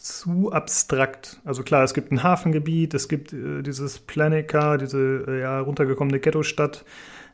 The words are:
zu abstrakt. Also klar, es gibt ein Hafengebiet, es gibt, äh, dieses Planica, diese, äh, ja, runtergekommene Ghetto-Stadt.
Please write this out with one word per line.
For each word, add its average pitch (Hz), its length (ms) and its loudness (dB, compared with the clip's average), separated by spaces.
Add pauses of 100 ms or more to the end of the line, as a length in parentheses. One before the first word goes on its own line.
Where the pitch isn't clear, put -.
zu 180 520 -2
abstrakt. - 920 -2
Also 131 180 -4
klar, 135 220 6
es 131 100 0
gibt - 160 -4
ein 120 120 2
Hafengebiet, 165 720 2
es - 140 -2
gibt, 147 240 -4
äh, 143 300 -6
dieses 139 380 -8
Planica, 151 800 2
diese, 135 500 -2
äh, 131 120 -4
ja, 131 200 -2
runtergekommene 139 600 0
Ghetto-Stadt. 151 640 0 (500)